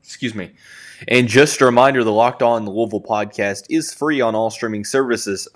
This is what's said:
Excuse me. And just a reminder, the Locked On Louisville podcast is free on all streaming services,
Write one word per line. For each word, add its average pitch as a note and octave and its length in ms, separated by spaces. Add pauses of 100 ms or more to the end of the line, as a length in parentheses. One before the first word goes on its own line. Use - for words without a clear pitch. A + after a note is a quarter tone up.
Excuse - 320
me. F#2+ 180 (560)
And B2 200
just C#3 340
a - 20
reminder, B2+ 400
the A2 80
Locked A#2+ 300
On A#2 240
Louisville G#2 340
podcast G#2 680
is D#3+ 240
free D3 260
on A2+ 140
all A2+ 160
streaming A2 340
services, A#2 720